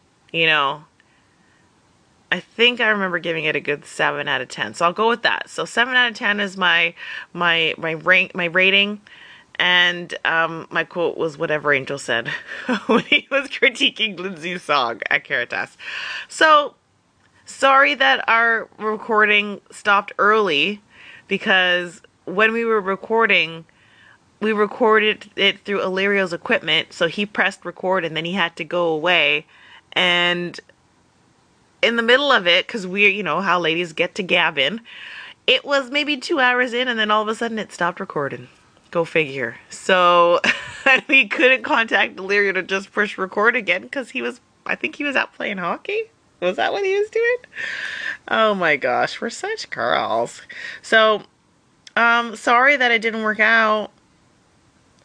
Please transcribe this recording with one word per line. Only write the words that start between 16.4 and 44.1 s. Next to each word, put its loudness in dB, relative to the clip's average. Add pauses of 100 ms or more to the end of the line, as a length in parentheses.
sorry 4
that 0
our 2 (120)
recording 0 (100)
stopped 0
early, 2 (460)
because 0 (240)
when 2
we -2
were 0
recording, 0 (760)
we 0
recorded 2
it 0
through -4
Illyrio's 0
equipment, -2
so 0
he -4
pressed -2
record -2
and -4
then -6
he -6
had -2
to -6
go -2
away. 2 (480)
And 0 (1200)
in -2
the -2
middle 4
of 2
it, 2
'cause -8
we're, 2
you -2
know, -2
how 0
ladies -2
get -4
to -4
gabbing, 0 (680)
it 2
was 0
maybe -2
two -2
hours 2
in -2
and -2
then 0
all 2
of -4
a -4
sudden -6
it -8
stopped -4
recording. -6 (440)
Go 0
figure. -2 (120)
So, 4 (240)
<laughs> -6
and 4
we 4
couldn't 2
contact 0
Illyrio 0
to -2
just -6
push -2
record 0
again -2
'cause -8